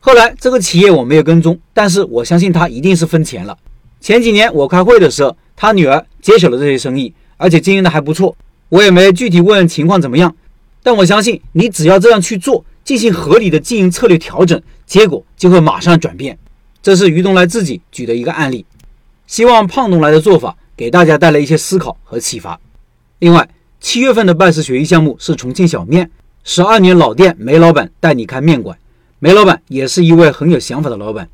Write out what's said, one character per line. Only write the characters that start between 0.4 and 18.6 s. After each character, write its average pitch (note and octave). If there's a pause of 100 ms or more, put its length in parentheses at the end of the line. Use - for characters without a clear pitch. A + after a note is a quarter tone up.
这 B3+
个 B3+
企 F3
业 G3+
我 C#3+
没 C3+
有 D#3
跟 E3
踪， E3 (140)
但 G#3
是 F#3+
我 A#2
相 E3+
信 F#3
他 E3
一 A#2+
定 F3+
是 E3
分 D#3+
钱 G#2+
了。 G2+ (440)
前 A#3
几 A3+
年 A3
我 C#3+
开 F3+
会 A3+
的 D#3+
时 C#3+
候， C3 (180)
他 G#3+
女 F#3+
儿 C3+ (160)
接 A3
手 E3+
了 B2
这 C#3
些 C#3
生 C3+
意， A#2+ (240)
而 F3
且 D#3+
经 F#3+
营 F#3+
的 E3+
还 D#3
不 D3
错， F#3 (360)
我 F#3
也 G3+
没 F#3
具 A#3+
体 F3
问 F#3+
情 D#3
况 F#3+
怎 C3+
么 B2
样， F3 (480)
但 A#3+
我 G3
相 G3+
信 G#3 (140)
你 G#3
只 E3+
要 F#3
这 A3
样 A3
去 F#3+
做， - (180)
进 C4+
行 A3
合 D#3+
理 G#3
的 D3+
经 A3+
营 F#3
策 G3+
略 F3+
调 -
整， E3 (280)
结 G#3
果 C#3+ (140)
就 F3+
会 F3
马 D#3
上 E3+
转 F2+
变。 C3 (440)
这 G3
是 F#3
于 E3
东 F#3+
来 F3+
自 G3
己 B2+ (100)
举 B2
的 A#2
一 A#2+
个 D#3+
案 D3
例， A#2+ (600)